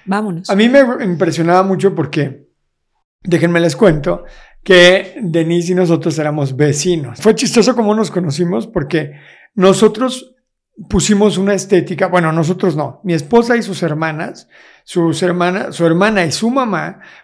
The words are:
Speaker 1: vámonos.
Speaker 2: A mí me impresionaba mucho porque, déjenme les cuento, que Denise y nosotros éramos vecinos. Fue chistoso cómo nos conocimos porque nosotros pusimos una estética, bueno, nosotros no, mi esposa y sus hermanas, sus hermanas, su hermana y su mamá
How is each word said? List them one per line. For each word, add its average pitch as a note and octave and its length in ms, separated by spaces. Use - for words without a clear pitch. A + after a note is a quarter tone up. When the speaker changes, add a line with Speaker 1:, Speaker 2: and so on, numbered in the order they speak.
Speaker 1:
vámonos. F#3+ 420
Speaker 2:
A G3+ 80
mí A3+ 140
me C#4 100
impresionaba F3 600
mucho F#3+ 300
porque, D3 540
déjenme E3+ 360
les E3+ 160
cuento, E3+ 480
que F3+ 560
Denise E3+ 520
y - 20
nosotros E3 440
éramos D3 380
vecinos. D3 640
Fue A3 140
chistoso A#3 420
cómo G#3+ 180
nos G#3+ 160
conocimos F3 560
porque D3+ 460
nosotros G#3+ 800
pusimos G3+ 480
una G3 160
estética, F#3+ 540
bueno, F3 260
nosotros E3+ 420
no, D3 300
mi F3 80
esposa A#3 420
y A#3 80
sus F3+ 200
hermanas, D#3+ 640
sus E3 380
hermanas, F3+ 540
su E3+ 80
hermana F#3 400
y C#3+ 80
su A3+ 160
mamá G3+ 520